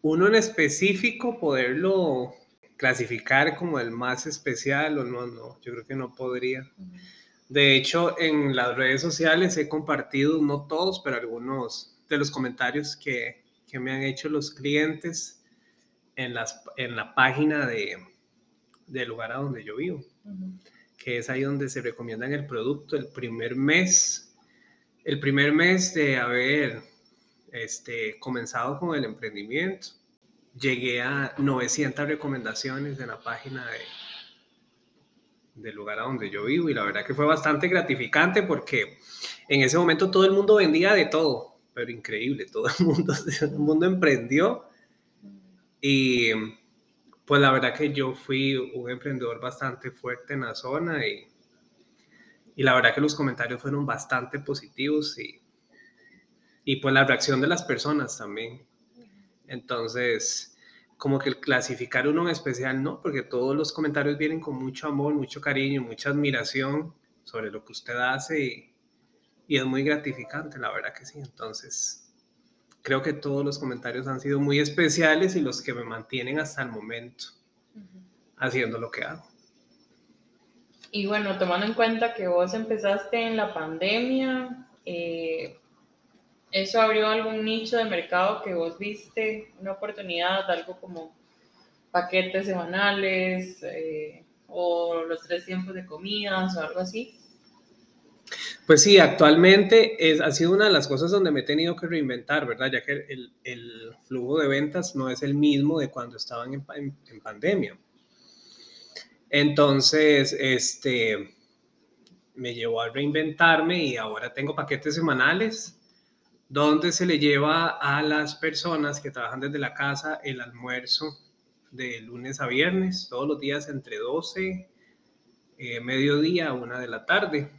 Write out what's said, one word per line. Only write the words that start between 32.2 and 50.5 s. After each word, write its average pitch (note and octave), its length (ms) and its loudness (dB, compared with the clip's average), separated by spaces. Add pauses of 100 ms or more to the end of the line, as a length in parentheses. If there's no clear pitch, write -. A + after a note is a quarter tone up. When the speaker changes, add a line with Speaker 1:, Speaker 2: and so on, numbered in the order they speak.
Speaker 1:
en B2 80 -10
la A2 140 -12
página B2+ 460 -10
de, A2+ 120 -10 (1800)
del G#2+ 200 -16
lugar G#2 240 -8
a A2+ 40 -6
donde A#2+ 260 -4
yo G2+ 160 -6
vivo D#3+ 240 0
y C#3 40 0
la A2+ 100 0
verdad G2+ 220 -2
que C3+ 80 -4
fue D3 120 0
bastante D3+ 420 2
gratificante E3+ 760 2
porque C3 540 -2 (500)
en C#3 140 4
ese C3 160 4
momento F3 340 4
todo F#3+ 140 8
el F#3+ 60 8
mundo G3+ 240 6
vendía F3+ 380 6
de F#3 120 6
todo, D3+ 540 0 (140)
pero A#2+ 180 -6
increíble, A2+ 600 -6
todo A2+ 160 -2
el E3+ 180 2
mundo, D3 280 2 (120)
<laughs> - 140 -4
todo D3 120 0
el D3 80 -6
mundo D#3 260 4
emprendió F3 800 2 (1160)
y C3 500 4 (920)
pues C#3+ 160 6
la C#3 100 8
verdad B2+ 240 2
que D3 180 0
yo C3 220 -2
fui C3+ 400 0
un B2 340 -6
emprendedor B2 520 -6
bastante B2+ 500 -8
fuerte B2 420 -10
en C3+ 80 -4
la A2+ 140 -6